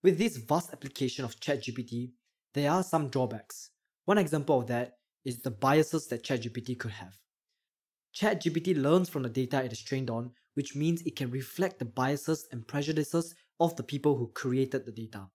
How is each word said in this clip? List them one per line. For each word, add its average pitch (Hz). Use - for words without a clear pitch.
With 175
this 196
vast 147
application 131
of -
Chat 139
G 120
P 120
T, 120
there 143
are 180
some 156
drawbacks. 120
One 208
example 151
of 113
that 120
is 123
the 131
biases 147
that 117
Chat 123
G 117
P 123
T 123
could 117
have. 95
Chat 208
G 170
P 156
T 175
learns 160
from 139
the 123
data 131
it 117
is 110
trained 131
on, 120
which 139
means 165
it 165
can 127
reflect 135
the 127
biases 139
and 113
prejudices 156
of 170
the -
people 143
who 120
created 131
the 117
data. 104